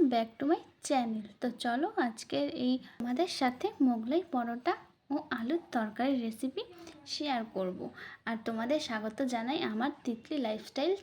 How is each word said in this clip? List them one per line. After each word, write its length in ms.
back 160
to 120
my 80
channel। 360
তো 80
চলো 220
আজকের 400
এই 80
আমাদের 300
সাথে 260
মোগলাই 360
পরোটা 400
ও 60
আলুর 240
তরকারি 420
রেসিপি 380
শেয়ার 300
করব। 240
আর 80
তোমাদের 340
স্বাগত 380
জানাই 240
আমার 200
তিতলি 320
লাইফস্টাইল 460